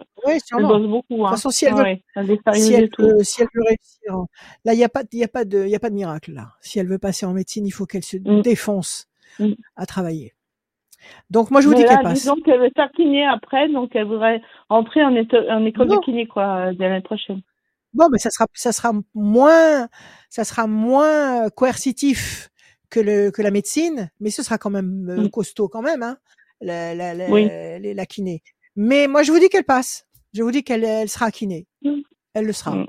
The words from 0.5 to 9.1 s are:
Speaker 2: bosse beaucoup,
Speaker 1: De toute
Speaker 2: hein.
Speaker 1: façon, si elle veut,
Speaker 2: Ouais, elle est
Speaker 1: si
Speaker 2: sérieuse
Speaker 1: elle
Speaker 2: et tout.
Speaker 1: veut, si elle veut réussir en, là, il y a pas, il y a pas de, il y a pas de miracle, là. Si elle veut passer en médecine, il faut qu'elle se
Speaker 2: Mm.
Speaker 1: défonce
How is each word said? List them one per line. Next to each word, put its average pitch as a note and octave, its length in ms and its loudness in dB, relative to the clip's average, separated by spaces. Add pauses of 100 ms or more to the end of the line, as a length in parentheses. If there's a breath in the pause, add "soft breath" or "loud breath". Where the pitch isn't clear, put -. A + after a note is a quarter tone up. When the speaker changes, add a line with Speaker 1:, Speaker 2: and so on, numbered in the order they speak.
Speaker 2:
bosse G#3+ 220 2
beaucoup, A#3+ 240 -4
Speaker 1:
De - 60 -4
toute G#3+ 80 0
Speaker 2:
hein. - 20 0
Speaker 1:
façon, A3 220 -2
si D4 140 0
elle B3+ 100 4
veut, C4+ 80 4
Speaker 2:
Ouais, F#3+ 200 -2 (120)
elle G3 160 -2
est G#3+ 40 2 (200)
Speaker 1:
si G#3+ 60 4
Speaker 2:
sérieuse A3 100 4
Speaker 1:
elle A3+ 140 6
Speaker 2:
et G#3+ 40 0
tout. - 140 -8
Speaker 1:
veut, G#3+ 200 6
si - 180 -4
elle A3+ 120 0
veut A#3 100 -2
réussir A3 540 -4
en, F3+ 100 -8 (380 loud breath)
là, A3+ 80 2
il A3+ 60 4
y A#3+ 40 4
a A#3 60 2
pas, C4+ 140 -6 (100)
il A#3 60 -6
y A#3 40 0
a A3 40 -2
pas A#3+ 180 -4
de, G3 180 0
il G3 60 -4
y G#3 60 0
a G#3 40 0
pas A#3 120 -6
de G3+ 40 -4
miracle, E3 380 -8
là. A#2 280 -18
Si - 180 -8
elle F#3 80 -2
veut F#3+ 100 -2
passer G3 300 -6
en F3+ 60 -4
médecine, F#3+ 320 -6
il G3 60 -4
faut F#3+ 140 -8
qu'elle F3+ 180 -8
se - 140 -10
Speaker 2:
Mm. G#3 240 2
Speaker 1:
défonce G#3 680 -2 (300 soft breath)